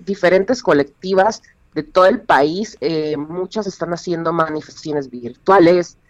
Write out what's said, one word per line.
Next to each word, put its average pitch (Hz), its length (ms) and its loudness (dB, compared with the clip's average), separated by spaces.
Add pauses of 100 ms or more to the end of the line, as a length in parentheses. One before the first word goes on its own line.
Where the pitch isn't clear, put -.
diferentes 190 580 0
colectivas 185 760 0 (320)
de 151 100 -6
todo 185 220 2
el 214 160 2
país, 160 600 0
eh, 151 360 -4
muchas 180 500 -8
están 170 260 -8
haciendo 165 380 -6
manifestaciones 156 760 -6
virtuales, 170 880 2 (120)